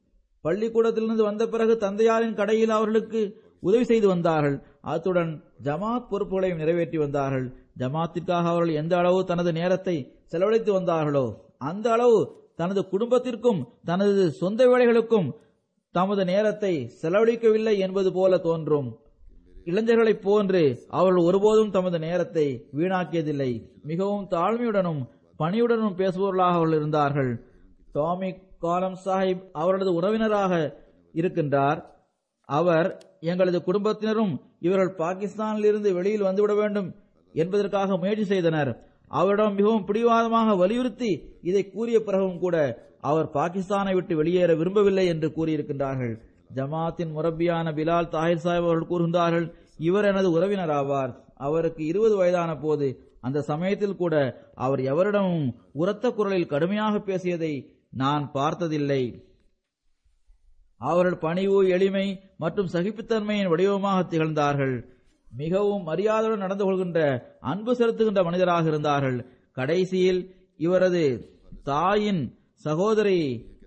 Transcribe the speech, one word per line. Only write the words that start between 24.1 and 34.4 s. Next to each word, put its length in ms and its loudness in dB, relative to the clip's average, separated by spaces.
தாழ்மையுடனும் 800 -2
பணியுடனும் 560 0
பேசுபவர்களாக 560 0
அவர்கள் 260 2
இருந்தார்கள். 640 0
டாமி 440 -4
காலம் 460 -4
சாஹிப் 460 -2
அவரது 420 0
உறவினராக 800 0
இருக்கின்றார். 720 0
அவர், 800 0
"எங்களது 440 0
குடும்பத்தினரும் 800 -2